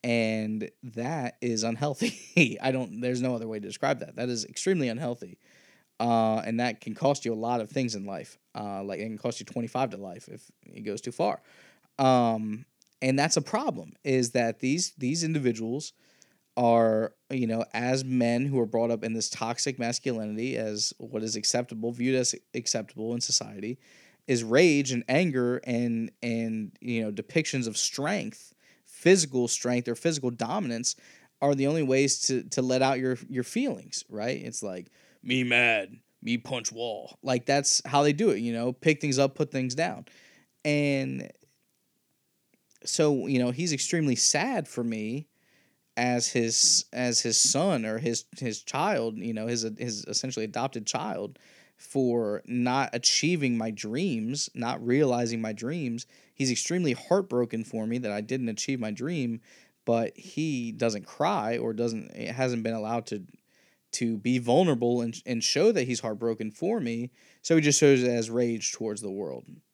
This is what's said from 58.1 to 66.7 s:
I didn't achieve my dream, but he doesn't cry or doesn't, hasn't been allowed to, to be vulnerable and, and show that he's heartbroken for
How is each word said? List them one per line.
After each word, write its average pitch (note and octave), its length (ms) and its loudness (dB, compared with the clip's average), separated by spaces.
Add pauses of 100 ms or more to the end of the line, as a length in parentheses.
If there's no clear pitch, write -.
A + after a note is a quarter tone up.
I G#2 100 -2
didn't A#2+ 280 -2
achieve B2 300 -4
my A2 120 -4
dream, B2 500 -4 (440)
but A#2 320 0
he C3+ 540 -4
doesn't A2 340 -2
cry C#3 520 -2
or A#2 160 -2
doesn't, A2+ 420 -4
hasn't A#2+ 480 -2
been A2+ 100 -2
allowed A2+ 340 -4
to, G#2 160 -6 (720)
to A2+ 240 0
be A#2 220 0
vulnerable B2 640 4
and, A2+ 240 -6
and A#2 180 -4
show F#3+ 280 4
that D#3+ 160 2
he's A2 140 -2
heartbroken A2 500 -4
for G#3 280 -2